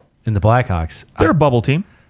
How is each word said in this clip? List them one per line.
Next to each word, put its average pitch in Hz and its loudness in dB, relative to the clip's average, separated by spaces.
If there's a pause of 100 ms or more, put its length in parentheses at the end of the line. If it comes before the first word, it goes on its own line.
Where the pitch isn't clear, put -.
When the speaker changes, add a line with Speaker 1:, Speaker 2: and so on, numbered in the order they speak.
(240)
Speaker 1:
in 113 -4
the 101 -2
Blackhawks? 101 -2 (120)
Speaker 2:
They're 320 2
Speaker 1:
I, - 2
Speaker 2:
a - 2
bubble 139 2
team. 151 -2 (240)